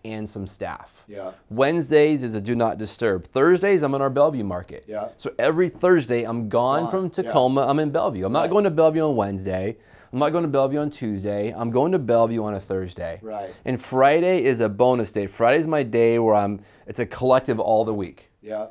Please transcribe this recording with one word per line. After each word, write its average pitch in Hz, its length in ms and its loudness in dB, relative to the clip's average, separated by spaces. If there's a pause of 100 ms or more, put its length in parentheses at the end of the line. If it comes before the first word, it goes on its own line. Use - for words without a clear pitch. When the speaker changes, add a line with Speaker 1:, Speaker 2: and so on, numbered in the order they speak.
Speaker 1:
and 107 240 -10
some 101 160 -10
staff. - 640 -14
Speaker 2:
Yeah. 98 240 -12 (180)
Speaker 1:
Wednesdays 147 720 2
is 113 120 -6
a 104 60 -4
do 113 120 -4
not 113 240 0
disturb. 101 480 -4
Thursdays, 175 560 4
I'm 139 140 -2
in 139 60 -2
our 139 80 0
Bellevue 135 340 2
market. 90 440 -8
Speaker 2:
Yeah. 107 200 -8 (100)
Speaker 1:
So - 220 -8
every 160 300 2
Thursday, 123 540 2
I'm 113 260 -6
gone 127 340 0
Speaker 2:
Gone. 165 80 -6
Speaker 1:
from 190 140 -2
Speaker 2:
Yeah. 170 40 -6 (140)
Speaker 1:
Tacoma. 131 420 2
I'm 139 140 0
in 151 100 0
Bellevue. 165 360 -2
I'm 104 80 -2
not 151 80 2
Speaker 2:
Right. 170 100 -2
Speaker 1:
going 208 140 2
to 190 40 2
Bellevue 160 380 4
on 143 80 0
Wednesday. 98 640 -4 (360)
I'm 123 60 -2
not 147 120 2
going 170 120 0
to 156 60 -4
Bellevue 117 1900 0
on 107 100 -4
a 98 60 -6
Thursday. 90 640 -8
Speaker 2:
Right. 104 280 -10 (160)
Speaker 1:
And 127 160 -4
Friday 151 640 4
is 123 160 2
a 110 100 2
bonus 120 420 2
day. 101 160 -4
Friday's 127 400 2
my 156 160 0
day 117 360 2
where 110 160 4
I'm, 104 240 0 (280)
it's 113 120 -12
a 117 60 -2
collective 127 540 0
all 110 260 2
the 110 80 -4
week. 98 360 -10 (120)
Speaker 2:
Yeah. 107 300 -10